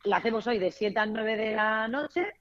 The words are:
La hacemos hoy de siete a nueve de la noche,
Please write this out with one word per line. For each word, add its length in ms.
La 120
hacemos 300
hoy 120
de 120
siete 300
a 60
nueve 300
de 180
la 340
noche, 340